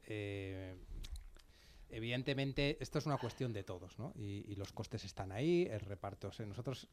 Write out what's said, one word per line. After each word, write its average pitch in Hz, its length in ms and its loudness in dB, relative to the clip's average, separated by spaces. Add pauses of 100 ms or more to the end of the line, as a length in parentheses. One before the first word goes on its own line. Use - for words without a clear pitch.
eh, 98 720 -2 (1160)
evidentemente, 131 920 4
esto - 180 0
es - 80 2
una 139 100 6
cuestión 120 360 0
de 98 100 -2
todos, 90 340 -6
¿no? 131 180 -4
Y, 101 320 -2
y 104 80 -4
los 95 180 -4
costes 104 320 -2
están 95 260 -4
ahí, 170 400 6
el 107 80 0
reparto. 98 480 -4
O 95 40 -2
sea, 113 140 -4
nosotros 120 480 -4